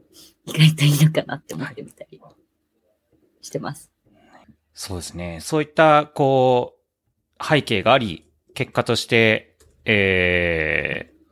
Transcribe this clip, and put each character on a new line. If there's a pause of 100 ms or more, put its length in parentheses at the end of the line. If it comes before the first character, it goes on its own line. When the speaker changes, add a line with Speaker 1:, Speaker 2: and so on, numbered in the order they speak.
(460)
Speaker 1:
意
外
と
い
い
の
か
な
っ
て
思
っ
て
み
た
り (1200)
し
て
ま
す。 (400)
Speaker 2:
は
い。 (300)
そ
う
で
す
ね。
そ
う
い
っ
た、
こ (640)
う、
背
景
が
あ
り、 (220)
結
果
と
し
て、 (280)
え
ー、 (160)